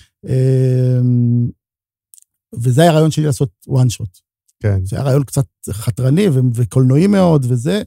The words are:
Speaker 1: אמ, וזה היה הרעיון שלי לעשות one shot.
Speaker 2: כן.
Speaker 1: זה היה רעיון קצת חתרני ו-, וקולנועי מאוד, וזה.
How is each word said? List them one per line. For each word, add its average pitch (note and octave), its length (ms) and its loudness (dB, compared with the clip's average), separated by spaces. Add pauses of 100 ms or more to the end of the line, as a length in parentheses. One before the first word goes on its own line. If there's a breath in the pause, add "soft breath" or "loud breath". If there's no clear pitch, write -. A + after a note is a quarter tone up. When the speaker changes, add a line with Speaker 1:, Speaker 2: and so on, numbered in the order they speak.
(280 soft breath)
Speaker 1:
אמ, B2+ 1200 0 (1080)
וזה A#2+ 260 0
היה E3+ 100 6
הרעיון D#3 200 2
שלי D#3 140 -2
לעשות C#3+ 240 -2 (200)
one B2+ 180 2 (140)
shot. - 180 -14 (400)
Speaker 2:
כן. G2 260 -2
Speaker 1:
זה G2 100 -8
היה A#2+ 100 -6
רעיון C#3 180 0
קצת C3 220 -4 (260)
חתרני B2+ 580 0
ו-, C3 100 2 (160)
וקולנועי C3 520 2
מאוד, F3+ 420 2
וזה. C3+ 380 -2